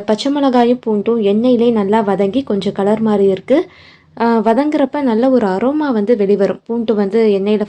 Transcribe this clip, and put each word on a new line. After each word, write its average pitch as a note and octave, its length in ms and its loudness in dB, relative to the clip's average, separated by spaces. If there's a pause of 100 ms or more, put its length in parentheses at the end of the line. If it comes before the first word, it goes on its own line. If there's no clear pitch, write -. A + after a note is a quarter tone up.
பச்சை A3 260 -2
மிளகாயும் B3 500 2
பூண்டும் A3 340 -2 (120)
எண்ணெயிலே A#3 380 2 (100)
நல்லா G#3 220 2 (100)
வதங்கி G3 400 -2
கொஞ்சம் G3+ 280 -4
கலர் G#3+ 300 0
மாறி G3+ 260 2
இருக்கு. A#3+ 240 0 (640)
ஆ, A#3 60 2 (180)
வதங்குறப்ப C#4+ 640 0
நல்ல A#3 260 2
ஒரு A3+ 180 0
அரோமா C#4+ 340 -2 (100)
வந்து G#3 240 0
வெளிவரும், G3 460 0
பூண்டு A#3 320 -2
வந்து G3+ 180 -2 (200)
எண்ணெயில G#3 300 -2